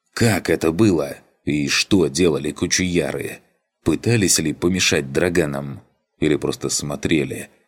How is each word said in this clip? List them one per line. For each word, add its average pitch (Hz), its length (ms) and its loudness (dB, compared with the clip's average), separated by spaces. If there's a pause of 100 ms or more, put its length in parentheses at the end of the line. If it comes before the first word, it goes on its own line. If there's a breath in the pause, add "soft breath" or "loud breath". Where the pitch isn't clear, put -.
(140)
Как 107 360 0
это 82 220 2
было? 80 440 2 (280)
И 73 240 -2
что 87 380 2
делали 73 440 0
кучуяры? 85 880 -2 (420)
Пытались 98 560 2
ли 78 140 0
помешать 85 600 0
драганам? 73 680 -2 (400)
Или 76 160 2
просто 67 320 -4
смотрели, 71 800 -4 (200)